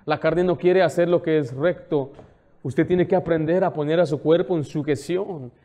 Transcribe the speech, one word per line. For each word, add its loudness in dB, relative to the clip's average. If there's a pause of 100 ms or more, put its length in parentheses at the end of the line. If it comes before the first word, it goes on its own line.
la -2
carne 0
no 0
quiere 4
hacer 2
lo 2
que 2
es -4
recto. -2 (500)
Usted 0
tiene 2
que 2
aprender 0
a 0
poner -2
a 2
su -4
cuerpo 2
en -2
sujeción. -6 (120)